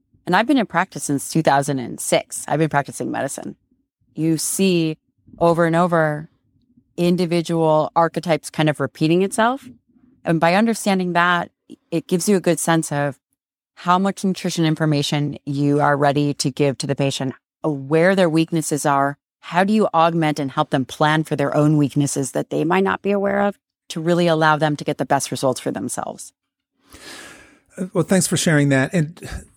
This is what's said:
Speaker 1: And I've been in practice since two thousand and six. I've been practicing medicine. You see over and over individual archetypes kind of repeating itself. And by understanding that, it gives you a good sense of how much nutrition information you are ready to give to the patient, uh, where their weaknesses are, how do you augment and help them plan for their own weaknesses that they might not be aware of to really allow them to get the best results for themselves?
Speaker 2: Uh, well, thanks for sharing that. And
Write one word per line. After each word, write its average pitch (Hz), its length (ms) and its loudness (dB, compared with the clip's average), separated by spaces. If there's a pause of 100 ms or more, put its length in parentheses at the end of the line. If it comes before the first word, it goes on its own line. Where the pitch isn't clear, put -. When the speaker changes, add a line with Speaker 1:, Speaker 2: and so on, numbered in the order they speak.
(240)
Speaker 1:
And 175 100 0
I've 214 120 2
been 285 100 2
in 240 100 2
practice 175 380 -4
since - 260 -4
two 160 120 2
thousand 143 380 2
and 117 200 -10
six. - 480 -2
I've 147 100 -2
been 160 120 0
practicing 135 400 -4
medicine. 120 460 -8 (580)
You 156 240 0
see 170 580 0 (420)
over 170 280 4
and 160 100 2
over 160 540 0 (680)
individual 165 1000 0
archetypes 165 540 0
kind 156 220 0
of 143 100 -6
repeating 156 420 0
itself. 226 460 -2 (560)
And 170 160 0
by 170 140 4
understanding 196 580 0
that, 175 380 0 (400)
it 165 180 -4
gives 180 200 0
you 208 80 4
a 175 40 2
good 170 180 0
sense 165 320 0
of 143 280 -4 (560)
how 180 240 0
much 196 260 -2
nutrition 180 400 -2
information 151 800 0
you 143 360 0
are 143 160 4
ready 143 380 2
to - 160 -4
give 139 280 -2
to - 80 -6
the 139 100 -4
patient, 139 380 -4 (300)
uh, 160 60 -2
where 160 460 2
their 185 140 2
weaknesses 160 560 -2
are, 139 320 0 (220)
how 170 220 -2
do 196 100 2
you 214 220 2
augment 160 460 2
and 139 100 -6
help 151 200 -2
them 135 140 0
plan 156 380 0
for 151 140 -4
their 139 180 -2
own 151 220 4
weaknesses 143 560 0
that - 180 -6
they 147 140 -2
might 180 180 2
not 190 200 -2
be 196 100 -2
aware 202 300 0
of 202 160 -2 (320)
to 170 100 -8
really 175 260 2
allow 156 300 4
them 147 200 0
to 160 80 -12
get 151 140 -4
the - 60 -4
best 139 260 0
results 131 300 -2
for 139 100 -4
themselves? - 600 -10 (1500)
Speaker 2:
Uh, 190 140 -6
well, 170 120 0
thanks 190 220 2
for - 100 -2
sharing 147 340 2
that. 135 220 2
And 165 280 -2 (360)